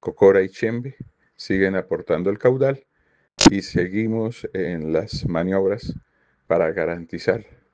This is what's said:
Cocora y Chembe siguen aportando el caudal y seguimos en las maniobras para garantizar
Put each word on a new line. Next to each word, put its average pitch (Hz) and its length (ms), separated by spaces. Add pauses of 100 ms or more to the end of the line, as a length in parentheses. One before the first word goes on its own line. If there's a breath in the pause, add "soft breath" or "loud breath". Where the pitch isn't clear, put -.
Cocora 98 420
y 95 60
Chembe 120 480 (400)
siguen 95 380
aportando 87 540
el 104 80
caudal 135 480 (640)
y 98 120
seguimos 110 920
en 85 380
las 80 340
maniobras 95 720 (520)
para 82 260
garantizar 85 720 (280)